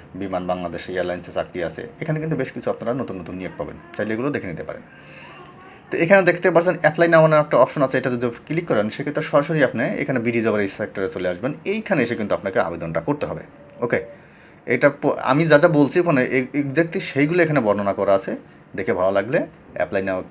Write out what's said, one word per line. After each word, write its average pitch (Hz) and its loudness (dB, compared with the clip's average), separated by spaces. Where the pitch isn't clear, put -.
বিমান 92 -6
বাংলাদেশ 87 -6
এয়ারলাইন্সে 90 -6
চাকরি 85 -6
আছে। - -8
এখানে 156 -4
কিন্তু 160 -4
বেশ - -4
কিছু 120 -6
আপনারা 113 -4
নতুন 92 -8
নতুন 87 -12
নিয়োগ 92 -8
পাবেন, 76 -10
চাইলে 107 -4
এগুলো 127 -4
দেখে 113 -6
নিতে 80 -8
পারেন। - -12
তো - -4
এখানে 190 6
দেখতে 175 4
পাচ্ছেন 175 4
apply 165 2
now 160 6
নামে 156 6
একটা 151 2
অপশন 127 4
আছে, 131 2
এটা 127 -2
যদি 120 -2
ক্লিক 160 -4
করেন 107 0
সেক্ষেত্রে 143 -4
সরাসরি 156 2
আপনি 117 0
এখানে 147 -2
বিডি 117 0
জবের 107 2
এই 98 0
সেক্টরে 98 -4
চলে 92 -4
আসবেন। 101 -4
এইখানে 202 0
এসে 117 -2
কিন্তু 98 -4
আপনাকে 98 -2
আবেদনটা 82 -4
করতে 147 -4
হবে, 80 -8
ওকে। - -4
এটা 127 2
প-, - -2
আমি 151 2
যা 151 8
যা 165 6
বলছি 147 4
ওখানে 156 2
এ-, 127 0
exactly 147 -2
সেইগুলো 156 0
এখানে 151 2
বর্ণনা 101 0
করা 98 2
আছে। - -2
দেখে 101 -2
ভালো 95 0
লাগলে 113 0
apply - -2
now 92 -4